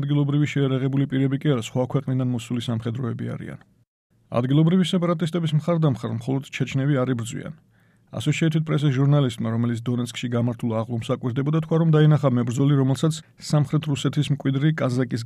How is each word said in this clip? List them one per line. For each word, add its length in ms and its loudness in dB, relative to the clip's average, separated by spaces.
ადგილობრივი 520 0
შეიარაღებული 540 0
პირები 340 0
კი 140 -2
არა, 100 -2
სხვა 220 -2
ქვეყნიდან 480 -2
მოსული 320 -6
სამხედროები 680 -4
არიან. 260 -12
ადგილობრივი 560 4
სეპარატისტების 720 0
მხარდამხარ 540 0
მხოლოდ 220 -2
ჩეჩნები 480 0
არ 160 0
იბრძვიან. 360 -8
Associated 520 0
Press-ის 320 0
ჟურნალისტმა, 560 2
რომელიც 320 0
დონეცკში 420 -4
გამართულ 340 -2
აღლუმს 320 -6
აკვირდებოდა, 520 -2
თქვა, 160 0
რომ 120 2
დაინახა 440 6
მებრძოლი, 440 2
რომელსაც 320 2
სამხრეთ 520 0
რუსეთის 440 0
მკვიდრი 440 0
კაზაკის 480 -2